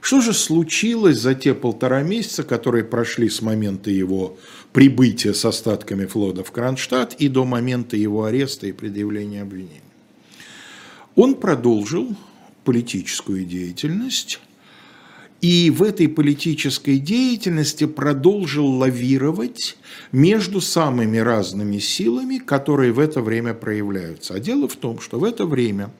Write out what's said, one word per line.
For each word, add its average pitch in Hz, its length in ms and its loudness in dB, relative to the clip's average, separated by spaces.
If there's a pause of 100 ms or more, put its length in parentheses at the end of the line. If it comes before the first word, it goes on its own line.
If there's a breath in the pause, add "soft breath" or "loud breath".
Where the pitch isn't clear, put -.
Что 269 180 4
же 226 140 2
случилось 170 840 2
за 127 160 2
те 131 200 2
полтора 127 480 0
месяца, 190 420 -4
которые 117 400 0
прошли 113 460 -2
с - 120 -6
момента 107 480 -2
его 95 460 -2 (360 loud breath)
прибытия 127 600 6
с - 120 -4
остатками 104 640 -2
флота 95 380 -4
в - 60 -14
Кронштадт 131 680 -2
и 143 100 2
до 131 160 2
момента 123 520 -2
его 107 280 0
ареста 127 420 -2
и 95 60 -6
предъявления 104 680 -8
обвинений? 92 380 -14 (1300 loud breath)
Он 254 200 8
продолжил 127 800 0 (500 loud breath)
политическую 101 800 -2
деятельность, 117 960 -6 (1000 loud breath)
и 175 300 4
в 156 120 2
этой 202 260 2
политической 143 920 0
деятельности 175 880 0
продолжил 147 800 2
лавировать 131 1120 0 (340 loud breath)
между 185 480 4
самыми 123 580 0
разными 104 600 0
силами, 123 600 -2
которые 139 540 2
в 113 60 0
это 151 240 0
время 113 320 -2
проявляются. 98 800 -6
А 98 60 -6
дело 233 280 -2
в - 80 -10
том, 120 240 -8
что - 180 -8
в 151 60 0
это 220 220 -2
время 110 540 -2